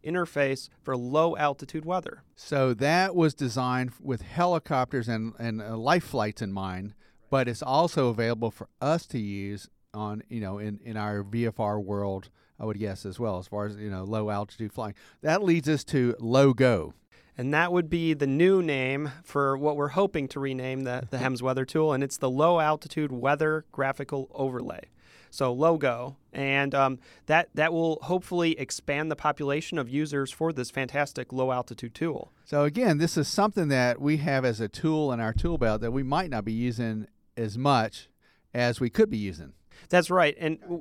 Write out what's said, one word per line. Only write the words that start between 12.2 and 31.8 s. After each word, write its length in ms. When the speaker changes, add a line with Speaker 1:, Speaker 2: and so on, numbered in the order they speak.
Speaker 2:
I 60
would 120
guess 280
as 120
well, 200
as 100
far 180
as, 100
you 140
know, 140
low 260
altitude 420
flying. 220
That 200
leads 260
us 160
to 360
logo. 720
Speaker 1:
And 160
that 200
would 180
be 240
the 140
new 340
name 480
for 320
what 200
we're 120
hoping 400
to 100
rename 460
the, 260
the 80
hems 240
weather 220
tool, 280
and 120
it's 140
the 120
Low 300
Altitude 500
Weather 640
Graphical 600
Overlay. 500
So 220
logo, 640
and, 440
um, 240
that, 280
that 180
will 300
hopefully 540
expand 540
the 60
population 640
of 100
users 420
for 220
this 180
fantastic 600
low 180
altitude 420